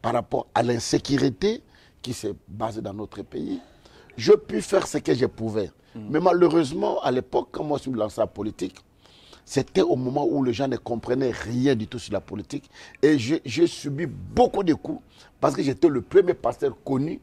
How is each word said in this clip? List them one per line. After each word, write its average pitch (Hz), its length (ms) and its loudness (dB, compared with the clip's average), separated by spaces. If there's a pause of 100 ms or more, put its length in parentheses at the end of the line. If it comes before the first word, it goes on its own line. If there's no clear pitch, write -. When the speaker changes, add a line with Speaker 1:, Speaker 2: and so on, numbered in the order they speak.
Speaker 1:
par 117 140 -2
rapport 120 400 -2
à - 80 4
l'insécurité 139 1000 0 (380)
qui 123 140 -8
s'est 101 180 -6 (160)
basée 110 320 -6
dans 98 140 -8
notre 104 280 -10
pays. - 380 -8 (560)
Je 123 160 4
puis 214 300 2
faire - 240 0
ce - 120 -6
que - 160 0
je 123 120 0
pouvais. 107 440 -6 (240)
Speaker 2:
Mhm. 110 160 -12
Speaker 1:
Mais 151 100 0
malheureusement, 175 840 2
à - 80 0
l'époque, - 420 -2
quand - 120 -6
moi 147 180 -2
je 131 80 -8
me 127 40 -4
suis 110 60 -2
lancé 107 220 -2
en 104 40 2
politique, - 500 -8 (680)
c'était - 380 0
au 339 140 4
moment 127 300 0
où 143 160 0
les 123 100 2
gens 135 160 -2
ne 123 80 -2
comprenaient 123 540 -2
rien 123 460 0
du 107 100 -4
tout - 120 -10
sur - 140 -10
la 95 80 -2
politique. - 480 -10 (340)
Et 151 160 6
je, 127 260 0
j'ai 147 220 2
subi 147 400 -4
beaucoup - 580 0
de 160 100 4
coups - 260 -8 (400)
parce 139 140 2
que - 80 -4
j'étais 139 260 2
le 131 140 0
premier 180 320 4
pasteur 123 480 -2
connu 139 400 -2